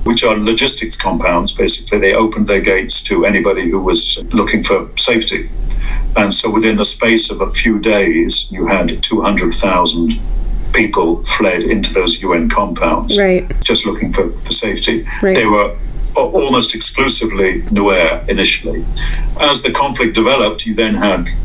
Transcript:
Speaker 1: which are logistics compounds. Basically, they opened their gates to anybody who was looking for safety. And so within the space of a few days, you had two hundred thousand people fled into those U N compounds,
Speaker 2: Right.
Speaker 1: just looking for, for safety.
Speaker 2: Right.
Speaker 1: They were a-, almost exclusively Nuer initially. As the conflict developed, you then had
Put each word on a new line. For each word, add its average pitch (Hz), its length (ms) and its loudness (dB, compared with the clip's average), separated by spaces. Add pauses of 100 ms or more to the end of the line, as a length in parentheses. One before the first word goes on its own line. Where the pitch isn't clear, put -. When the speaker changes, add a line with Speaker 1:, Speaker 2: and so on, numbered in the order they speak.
Speaker 1:
which 117 200 2
are 110 120 4
logistics 113 600 0
compounds. - 580 0
Basically, - 440 0
they 95 140 4
opened 110 340 0
their 98 140 2
gates 90 420 0
to 87 220 0
anybody 98 440 0
who 85 100 0
was - 440 0 (100)
looking 104 300 0
for - 340 0
safety. - 520 0 (680)
And 104 180 2
so - 180 2
within 110 240 2
the 104 80 0
space 113 480 2
of 95 80 -8
a 98 100 -2
few 110 300 0
days, 95 720 0
you - 160 -4
had 90 340 -2
two 110 200 0
hundred 98 320 0
thousand 95 600 0 (600)
people - 500 0
fled 92 400 0
into - 300 0
those 90 280 0
U 92 120 -2
N 82 160 0
compounds, - 680 0
Speaker 2:
Right. 190 320 2 (140)
Speaker 1:
just - 220 0
looking - 280 -2
for, - 180 0
for - 220 -4
safety. 113 520 -2 (160)
Speaker 2:
Right. 190 140 2
Speaker 1:
They 120 100 2
were 104 300 0 (400)
a-, - 40 2
almost - 560 0
exclusively 101 880 0
Nuer 101 640 0
initially. - 560 -2 (540)
As 143 240 2
the - 80 0
conflict 117 440 0
developed, 117 500 2
you 110 100 -4
then 107 200 0
had 95 320 0 (180)